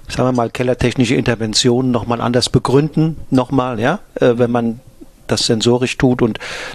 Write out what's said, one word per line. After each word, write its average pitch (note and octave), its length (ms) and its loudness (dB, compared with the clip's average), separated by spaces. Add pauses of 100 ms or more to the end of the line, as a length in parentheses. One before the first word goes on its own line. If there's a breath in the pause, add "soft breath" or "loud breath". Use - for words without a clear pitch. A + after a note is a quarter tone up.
sagen B2+ 200 -2
wir B2+ 40 0
mal, A#2 180 0
kellertechnische B2 680 0
Interventionen A#2+ 720 0
noch A2 160 -2
mal A#2 140 -2
anders A#2+ 280 0
begründen, D3+ 680 0 (140)
noch B2+ 200 2
mal, B2+ 300 -2
ja, D3 180 0 (220)
äh, B2 180 4
wenn A#2+ 140 2
man A#2 260 -2 (480)
das - 200 -2
sensorisch A#2+ 520 2
tut B2+ 240 2
und, A2 160 0 (360 loud breath)